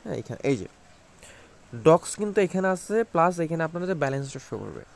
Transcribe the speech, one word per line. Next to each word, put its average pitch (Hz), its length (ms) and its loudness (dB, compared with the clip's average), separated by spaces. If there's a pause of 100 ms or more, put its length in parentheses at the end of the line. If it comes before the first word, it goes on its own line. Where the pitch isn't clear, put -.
হ্যাঁ, 190 120 -8
এইখানে 113 240 -10 (100)
এই 135 80 2
যে 95 80 -8 (1160)
ডক্স 160 320 6
কিন্তু 208 260 0
এখানে 190 260 0
আছে, 202 360 0
প্লাস 175 360 2
এখানে 165 240 -2
আপনারা 170 220 -4
যে 185 80 -2
ব্যালেন্সটা 139 460 -4 (100)
শো 117 80 -6
করবে। 98 260 -10 (120)